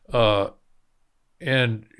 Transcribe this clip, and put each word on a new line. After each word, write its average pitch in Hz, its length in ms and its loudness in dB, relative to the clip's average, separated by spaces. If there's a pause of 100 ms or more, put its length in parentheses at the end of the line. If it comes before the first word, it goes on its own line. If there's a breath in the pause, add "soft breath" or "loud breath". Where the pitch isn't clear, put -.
(140)
uh, 107 380 2 (920)
and 127 460 -2 (120)